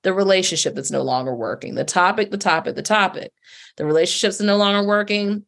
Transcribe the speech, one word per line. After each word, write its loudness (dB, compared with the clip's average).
the 0
relationship 2
that's -6
no -2
longer -2
working. -6
The -2
topic, 0
the -6
topic, 0
the -8
topic. 0
The -4
relationship's 0
no 2
longer 2
working. 0